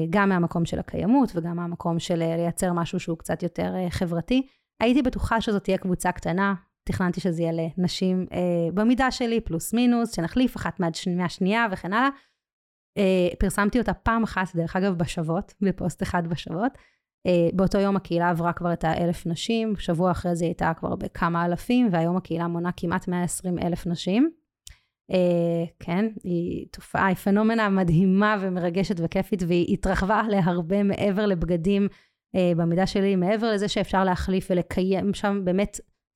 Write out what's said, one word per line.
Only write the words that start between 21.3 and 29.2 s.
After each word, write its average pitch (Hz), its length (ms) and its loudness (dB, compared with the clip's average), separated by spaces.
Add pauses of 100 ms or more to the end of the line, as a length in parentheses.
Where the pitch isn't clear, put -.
אלפים, 240 460 2
והיום 170 260 2
הקהילה 170 300 -4
מונה 170 300 -2
כמעט 180 300 -4
מאה 180 160 -2
עשרים 180 360 -4
אלף 175 280 -4
נשים. 196 440 0 (800)
אה, 185 60 2 (640)
כן, 185 260 -2 (180)
היא 175 480 -4
תופעה, - 360 -4
היא 185 80 2
פנומנה 214 540 2
מדהימה 190 720 4
ומרגשת 180 580 -2
וכיפית, 185 480 -2